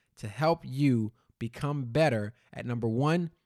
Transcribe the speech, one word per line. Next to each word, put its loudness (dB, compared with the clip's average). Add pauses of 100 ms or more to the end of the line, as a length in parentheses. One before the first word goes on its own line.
(180)
to -10
help 0
you 2 (260)
become -4
better 0 (180)
at, -10
number -2
one, 2 (160)